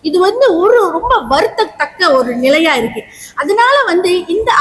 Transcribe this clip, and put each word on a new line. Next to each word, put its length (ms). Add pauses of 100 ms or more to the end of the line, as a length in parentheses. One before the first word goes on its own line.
இது 180
வந்து 360
ஒரு 340
ரொம்ப 380
வருத்தத்தக்க 880
ஒரு 200
நிலையா 380
இருக்கு. 280 (320)
அதனால 520
வந்து 400
இந்த 340